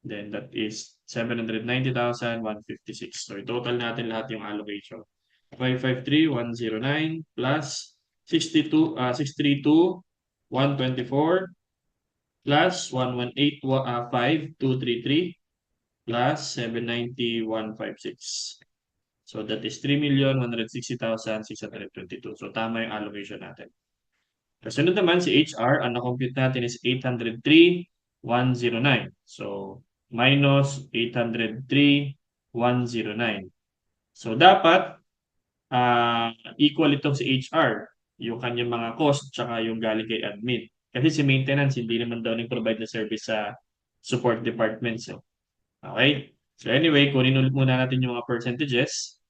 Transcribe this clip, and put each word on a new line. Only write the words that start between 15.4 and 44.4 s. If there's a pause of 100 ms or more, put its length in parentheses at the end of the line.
plus
seven
ninety
one
five
six. (720)
So
that
is
three
million
one
hundred
sixty
thousand
six
hundred
twenty-two.
So
tama
yung
allocation
natin. (960)
Kasunod
naman
si
H
R,
ang
na-compute
natin
is
eight
hundred
three (320)
one
zero
nine. (160)
So (280)
minus
eight
hundred
three (400)
one
zero
nine. (640)
So
dapat, (720)
ah, (240)
equal
itong
si
H
R, (320)
yung
kanyang
mga
cost,
tsaka
yung
galing
kay
admin. (240)
Kasi
si
maintenance,
hindi
naman
daw
nag-provide
na
service
sa (480)
support